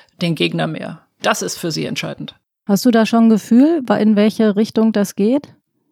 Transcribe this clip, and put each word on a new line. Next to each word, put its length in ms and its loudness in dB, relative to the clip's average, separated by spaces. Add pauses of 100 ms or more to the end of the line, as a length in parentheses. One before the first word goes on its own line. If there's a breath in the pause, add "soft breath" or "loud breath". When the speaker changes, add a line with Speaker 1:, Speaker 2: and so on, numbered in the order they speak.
(200 soft breath)
Speaker 1:
den 140 -2
Gegner 320 -2
mehr? 340 -12 (220)
Das 180 -2
ist 160 -8
für 140 -8
sie 160 -6
entscheidend. 480 -10 (320)
Speaker 2:
Hast 180 0
du 60 6
da 160 4
schon 220 4
ein 20 6
Gefühl, 520 2 (160)
in 180 2
welche 380 2
Richtung 380 0
das 220 -2
geht? 340 -2 (440)